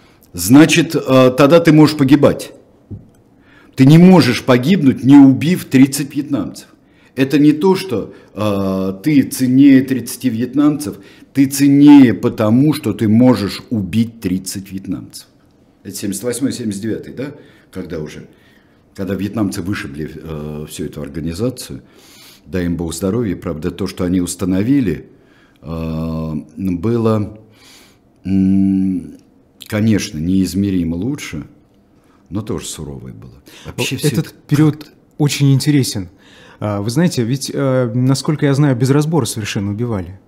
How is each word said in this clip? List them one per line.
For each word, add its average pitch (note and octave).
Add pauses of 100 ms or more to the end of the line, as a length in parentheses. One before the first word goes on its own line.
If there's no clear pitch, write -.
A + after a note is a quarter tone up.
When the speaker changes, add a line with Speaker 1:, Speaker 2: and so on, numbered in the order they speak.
(320)
Speaker 1:
значит, C#3+
а, C3
тогда D#3
ты E3
можешь D3+
погибать. C#3+ (1200)
Ты C3
не D3+
можешь E3
погибнуть, C3+
не C#3
убив C#3
тридцать C3+
вьетнамцев. C#3 (500)
Это C3+
не D3
то, F#3
что, - (200)
а, F#2+
ты C#3
ценнее C3
тридцати B2+
вьетнамцев, B2+ (340)
ты C#3
ценнее C#3
потому, A#2
что G#2+
ты G#2
можешь A2
убить A2
тридцать F#2+
вьетнамцев. F#2 (560)
Это G2
семьдесят G2
восьмой, B2
семьдесят G#2
девятый, G2+
да? C#3 (380)
Когда E2+
уже, - (680)
когда G2
вьетнамцы G2
вышибли, D#2
э, D2+
всю -
эту D2
организацию, E2 (640)
дай F2
им F2
Бог E2
здоровья. G2
Правда, E2
то, F#2+
что F#2
они F2+
установили, F#2+ (540)
э, D#2+ (240)
было, G#2+ (840)
м, F#2+ (500)
конечно, G#2+
неизмеримо F2+
лучше, A2+ (840)
но G2+
тоже F#2+
суровое C2
было. B1+ (240)
Вообще A#2+
всё D3+
Speaker 2:
Этот A2+
Speaker 1:
это - (120)
Speaker 2:
период D3
Speaker 1:
как-то - (280)
Speaker 2:
очень C#3+
интересен. C3 (540)
А, G#2
вы A2+
знаете, C3
ведь, C3+
э, B2+
насколько C3+
я C#3
знаю, C3+
без B2
разбора D3+
совершенно G2+
убивали. G2+